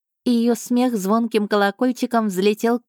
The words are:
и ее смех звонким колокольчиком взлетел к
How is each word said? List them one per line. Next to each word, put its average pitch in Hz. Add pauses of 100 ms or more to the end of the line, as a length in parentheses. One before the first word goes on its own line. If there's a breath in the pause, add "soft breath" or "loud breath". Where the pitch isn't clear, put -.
(260)
и 247
ее 233
смех 240
звонким 214
колокольчиком 220
взлетел 208
к -